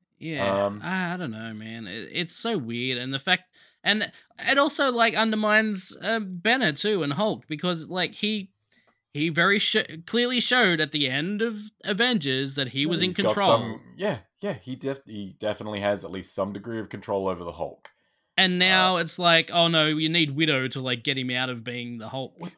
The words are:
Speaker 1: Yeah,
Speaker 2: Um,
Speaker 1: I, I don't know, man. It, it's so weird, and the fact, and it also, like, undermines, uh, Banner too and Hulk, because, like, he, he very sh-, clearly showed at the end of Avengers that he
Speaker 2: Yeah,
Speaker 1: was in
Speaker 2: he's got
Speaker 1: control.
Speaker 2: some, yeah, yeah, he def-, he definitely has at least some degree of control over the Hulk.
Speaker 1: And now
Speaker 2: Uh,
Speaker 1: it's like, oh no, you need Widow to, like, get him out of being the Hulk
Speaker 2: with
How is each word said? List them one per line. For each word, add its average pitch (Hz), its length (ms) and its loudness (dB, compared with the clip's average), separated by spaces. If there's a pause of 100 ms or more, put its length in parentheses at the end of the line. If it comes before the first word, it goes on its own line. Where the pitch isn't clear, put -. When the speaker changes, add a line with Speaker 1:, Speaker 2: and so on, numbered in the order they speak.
(180)
Speaker 1:
Yeah, 101 480 -2
Speaker 2:
Um, 104 160 -4
Speaker 1:
I, 180 320 -2
I - 20 -6
don't 156 160 -6
know, 110 200 -10
man. 110 340 -12
It, 95 260 -10
it's 165 220 -4
so 233 220 -2
weird, 123 420 -4
and 131 140 -6
the 135 60 -2
fact, - 360 -2 (280)
and 208 280 0 (380)
it 269 100 4
also, 285 340 4
like, 226 240 4
undermines, 214 840 2
uh, 220 200 0
Banner 196 520 2
too 202 300 0
and 143 100 0
Hulk, 170 340 0
because, 160 420 -4
like, 170 260 -2
he, 208 380 -2 (600)
he 151 160 0
very 175 300 4
sh-, - 180 0 (300)
clearly 240 340 2
showed 208 400 4
at 147 120 -2
the 147 180 2
end 180 320 -2
of 226 160 -2 (260)
Avengers 147 720 0
that 135 140 -2
he 135 140 -2
Speaker 2:
Yeah, 147 60 2
Speaker 1:
was 170 140 0
in 185 60 4
Speaker 2:
he's 180 100 -2
got 214 160 2
Speaker 1:
control. 196 140 2
Speaker 2:
some, 117 320 2 (160)
yeah, 165 240 -2 (200)
yeah, 196 140 -4
he 120 220 -10
def-, 135 280 -6
he 101 340 -10
definitely 107 420 -4
has 101 240 0
at 80 60 -10
least 92 240 -8
some 101 180 -2
degree 113 260 -8
of 104 100 -6
control 98 400 -4
over 87 160 -4
the 85 80 -8
Hulk. - 380 -10 (460)
Speaker 1:
And 180 220 4
now 185 380 4
Speaker 2:
Uh, 170 40 2
Speaker 1:
it's 165 180 -2
like, 165 340 6
oh 170 160 4
no, 160 180 4
you 156 220 0
need 160 240 2
Widow 139 360 2
to, 131 120 -8
like, 123 240 -4
get 135 140 0
him 127 120 -4
out 127 200 -2
of 117 140 -8
being 120 340 -8
the 110 100 -10
Hulk 131 300 -8
Speaker 2:
with 175 200 -14